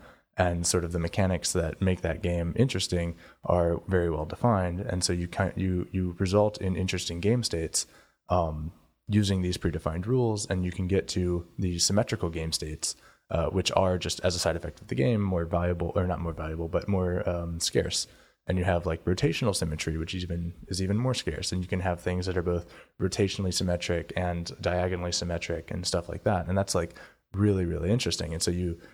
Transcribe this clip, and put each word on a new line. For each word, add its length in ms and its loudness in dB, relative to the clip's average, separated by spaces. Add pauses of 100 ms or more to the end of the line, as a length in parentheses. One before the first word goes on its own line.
(380)
and 300 2
sort 160 2
of 80 -4
the 80 -2
mechanics 540 0
that 280 0
make 200 2
that 200 -4
game 340 0
interesting 600 0 (280)
are 440 2
very 220 4
well 160 -2
defined. 560 0
And 220 -2
so 80 0
you 160 0
ki-, 280 -2
you, 360 0
you 280 0
result 420 4
in 140 0
interesting 440 -2
game 240 2
states, 440 -2 (420)
um, 420 0 (360)
using 340 4
these 160 0
predefined 480 -2
rules, 440 0
and 140 0
you 80 0
can 160 -2
get 220 2
to 380 0 (100)
the 220 0
symmetrical 500 2
game 220 -4
states, 440 -6 (360)
uh, 160 2
which 280 0
are 220 4
just 260 -4
as 120 2
a 40 -4
side 160 2
effect 240 -8
of 80 -20
the 80 -4
game, 260 2
more 240 2
valuable, 500 0
or 120 2
not 140 -2
more 120 -4
valuable, 360 -6
but 180 0
more, 400 0
um, 320 -4
scarce. 480 0 (420)
And 80 2
you 60 2
have, 220 2
like, 180 -2
rotational 500 2
symmetry, 440 -2
which 180 -4
even, 380 -4 (160)
is 120 -4
even 160 0
more 160 0
scarce. 380 -4
And 100 0
you 60 -4
can 140 -2
have 180 0
things 280 -2
that 100 0
are 40 0
both 240 0 (360)
rotationally 520 0
symmetric 640 -2
and 340 -2 (120)
diagonally 500 0
symmetric 600 -4
and 140 -4
stuff 220 -2
like 160 -8
that. 240 2
And 100 2
that's, 160 0
like, 200 0 (400)
really, 320 4
really 240 0
interesting. 440 0
And 80 -4
so 100 0
you, 280 0 (140)